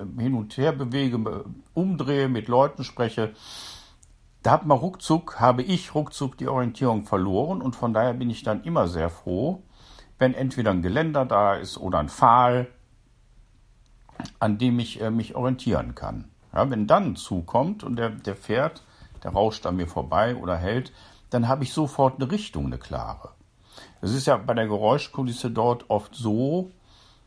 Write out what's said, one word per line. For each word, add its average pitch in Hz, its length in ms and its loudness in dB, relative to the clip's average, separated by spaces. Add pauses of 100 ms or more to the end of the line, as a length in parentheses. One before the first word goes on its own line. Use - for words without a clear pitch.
(180)
hin 127 160 0
und 107 220 -6
her 147 160 0
bewege, 131 440 -2
äh, 107 280 -6 (300)
umdrehe, 143 540 0
mit 113 200 -2
Leuten 135 340 4
spreche, 110 500 -4 (1120)
da 110 80 4
hat 151 160 4
man 143 120 6
ruckzuck, 165 640 -2
habe 123 220 6
ich 180 320 -2
ruckzuck 143 420 -4
die 127 120 -6
Orientierung 120 580 0
verloren. 101 560 0
Und 127 140 -4
von 117 180 0
daher 120 200 4
bin 123 160 -4
ich 110 120 -8
dann 107 220 -2
immer 156 240 2
sehr 85 220 -2
froh, 120 520 -4 (560)
wenn 131 160 4
entweder 123 360 0
ein 92 120 2
Geländer 143 420 0
da 101 300 4
ist - 240 -6
oder 87 200 -2
ein 76 100 0
Pfahl, 123 600 6 (1700)
an 104 200 2
dem 120 200 4
ich, - 220 -4
äh, 110 100 -2
mich 113 240 -2
orientieren 123 600 0
kann. - 360 -10 (240)
Ja, 120 160 2
wenn 107 160 -2
dann 165 180 6
ein 90 120 -2
Zug 87 300 -6
kommt 160 360 0
und 120 140 -6
der, 117 140 -2
der 104 260 -8
fährt, 131 480 -2 (400)
der 92 80 -8
rauscht 107 340 0
an 87 100 -2
mir 87 120 -4
vorbei 95 480 0
oder 87 200 -4
hält, 107 360 -4 (380)
dann 120 180 0
habe 135 160 0
ich 127 80 -6
sofort 139 480 0
eine 131 100 -2
Richtung, - 360 -4
eine 62 120 -6
klare. - 520 -10 (720)
Es 98 140 -2
ist 135 120 -4
ja 135 100 6
bei 117 180 -2
der 110 140 2
Geräuschkulisse 117 800 0
dort 117 400 0
oft 104 240 -2
so, 135 560 -2 (560)